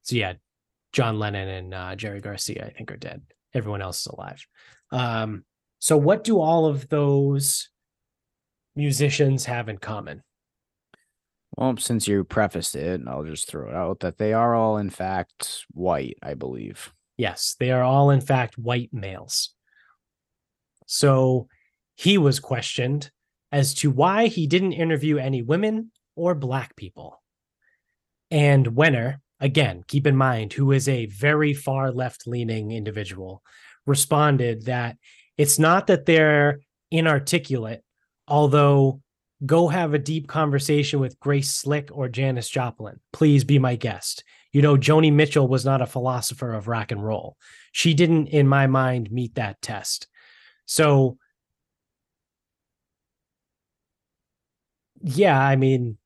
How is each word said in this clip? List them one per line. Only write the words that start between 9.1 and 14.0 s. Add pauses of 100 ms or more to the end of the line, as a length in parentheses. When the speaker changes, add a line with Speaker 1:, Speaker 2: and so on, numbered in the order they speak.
Speaker 1:
have
in
common? (1300)
Speaker 2:
Well,
since
you
prefaced
it,
I'll
just
throw
it
out